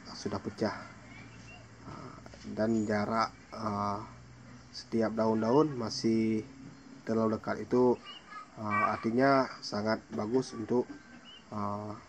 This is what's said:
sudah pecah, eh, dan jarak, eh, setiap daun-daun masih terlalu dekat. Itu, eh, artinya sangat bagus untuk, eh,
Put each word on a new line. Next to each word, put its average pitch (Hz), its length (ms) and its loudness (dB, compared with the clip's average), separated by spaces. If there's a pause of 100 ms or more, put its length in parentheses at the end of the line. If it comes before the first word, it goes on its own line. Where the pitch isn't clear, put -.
(140)
sudah 101 240 -4
pecah, - 360 -2 (1160)
eh, - 240 -14 (320)
dan 107 400 2
jarak, 110 480 2 (160)
eh, 101 480 -2 (720)
setiap 110 480 0
daun-daun 113 560 4
masih 110 720 0 (560)
terlalu 110 400 2
dekat. 104 240 -4
Itu, 123 320 6 (560)
eh, 107 300 0 (100)
artinya 131 640 4
sangat 107 400 0 (160)
bagus 113 400 0
untuk, 113 320 2 (640)
eh, 104 420 -4 (160)